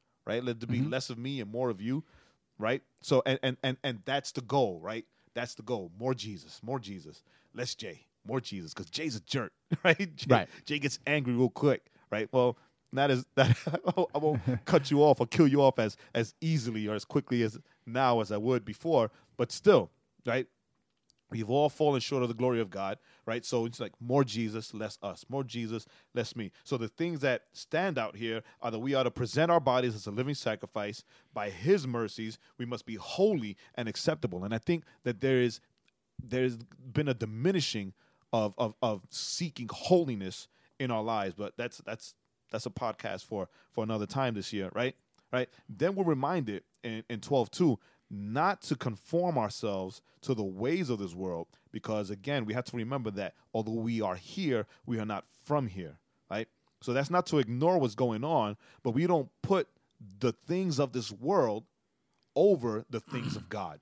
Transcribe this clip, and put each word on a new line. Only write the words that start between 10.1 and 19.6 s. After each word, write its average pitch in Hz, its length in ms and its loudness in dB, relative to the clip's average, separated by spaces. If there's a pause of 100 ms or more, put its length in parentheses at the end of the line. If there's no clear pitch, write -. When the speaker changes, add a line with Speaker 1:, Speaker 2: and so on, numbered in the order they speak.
Speaker 1:
Jay, - 120 -10
Speaker 2:
Right. 113 200 6 (160)
Speaker 1:
Jay 147 160 -4
gets 139 260 -2
angry 139 280 0
real 123 160 4
quick, - 360 2 (240)
right? 107 220 -2
Well, 123 240 4 (340)
not 139 200 2
as, 127 200 2
<laughs> - 40 -20
that, 127 200 6 (600)
I 143 40 -2
won't 151 220 2 (120)
Speaker 2:
<laughs> 120 120 -4
Speaker 1:
cut 147 260 4
you 143 120 6
off 147 180 8
or 156 60 2
kill 160 200 6
you 139 140 6
off 135 180 6
as, 110 200 0 (160)
as 117 260 0
easily 117 480 -2
or 107 60 -2
as 101 100 -4
quickly 123 380 0
as 110 160 0 (260)
now 123 360 4
as 107 120 -2
I 104 60 0
would 120 260 0
before, 123 460 2 (260)
but 120 160 -2
still, 151 380 6 (340)